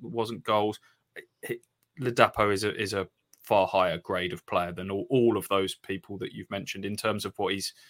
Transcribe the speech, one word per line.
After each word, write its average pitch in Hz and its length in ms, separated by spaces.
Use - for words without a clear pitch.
wasn't 113 420
goals. 107 380
He, 120 120
Ladapo 120 500
is 98 140
a, 104 160
is 101 140
a 95 120
far 98 240
higher 90 320
grade 90 340
of 82 140
player 87 260
than 90 180
all, 98 200
all 117 260
of 92 120
those 95 260
people 98 440
that - 140
you've 104 180
mentioned 98 360
in 104 100
terms 104 300
of 95 100
what 95 160
he's, 98 220